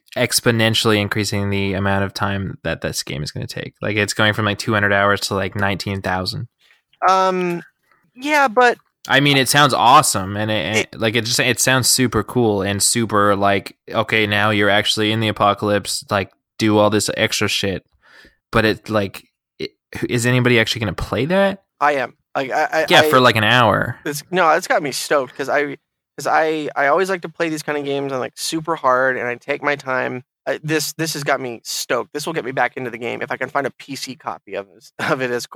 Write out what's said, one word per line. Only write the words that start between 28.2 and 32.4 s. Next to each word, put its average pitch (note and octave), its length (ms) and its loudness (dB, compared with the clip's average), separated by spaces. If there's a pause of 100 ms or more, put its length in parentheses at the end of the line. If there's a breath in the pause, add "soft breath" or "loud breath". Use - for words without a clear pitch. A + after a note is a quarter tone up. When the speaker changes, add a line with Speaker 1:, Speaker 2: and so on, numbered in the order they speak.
Speaker 2:
super E3 400 -4
hard, B2+ 400 2
and A2+ 100 -4
I A#2+ 80 -4
take C#3+ 260 -6
my C#3+ 140 -2
time. B2+ 480 -6 (220)
Uh, C3+ 180 -4
this, D3+ 300 -2
this D#3+ 200 -6
has C#3+ 120 -8
got C3+ 160 0
me A#2 240 -8
stoked. - 480 -4
This D3 120 -8
will E3 80 -4
get D#3 120 -6